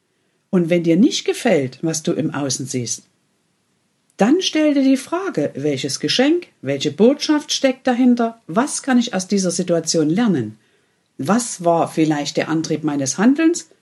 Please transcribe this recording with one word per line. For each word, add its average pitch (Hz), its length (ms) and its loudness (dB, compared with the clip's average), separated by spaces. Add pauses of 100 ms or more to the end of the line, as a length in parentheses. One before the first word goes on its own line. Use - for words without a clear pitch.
(500)
und 175 200 0
wenn 175 140 2
dir 165 140 4
nicht - 280 2
gefällt, 165 560 0
was - 220 -4
du 175 100 -2
im 156 200 -4
Außen 135 340 -6
siehst, 123 360 -6 (1120)
dann 269 240 2
stell 311 320 0
dir 277 100 2
die 269 140 4
Frage, 330 580 -6
welches 139 440 -4
Geschenk, 285 480 0 (140)
welche 139 300 -2
Botschaft 285 600 2
steckt 262 340 -2
dahinter, 240 600 2
was 226 340 -2
kann 254 160 2
ich 240 160 0
aus 185 140 -4
dieser 190 240 0
Situation 170 580 0
lernen? 160 480 0 (600)
Was 180 460 -2
war 165 240 2
vielleicht 151 500 0
der - 120 -2
Antrieb 156 340 -2
meines 143 340 -4
Handelns? 311 520 2 (120)